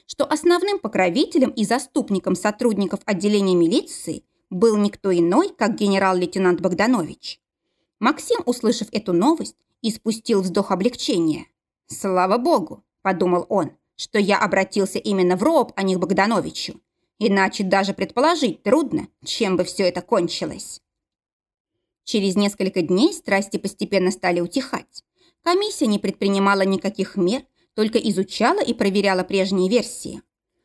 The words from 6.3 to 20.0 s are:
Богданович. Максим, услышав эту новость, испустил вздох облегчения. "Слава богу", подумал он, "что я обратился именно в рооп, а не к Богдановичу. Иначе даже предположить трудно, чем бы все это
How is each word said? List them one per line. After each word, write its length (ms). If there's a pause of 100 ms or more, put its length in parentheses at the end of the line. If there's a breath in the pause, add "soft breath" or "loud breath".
Богданович. 800 (580)
Максим, 460
услышав 460
эту 220
новость, 440 (240)
испустил 600
вздох 300
облегчения. 760 (400)
"Слава 500
богу", 460 (200)
подумал 460
он, 220 (240)
"что 220
я 220
обратился 580
именно 380
в 80
рооп, 320
а 80
не 120
к 40
Богдановичу. 840 (380)
Иначе 440
даже 300
предположить 720
трудно, 440 (160)
чем 320
бы 80
все 200
это 180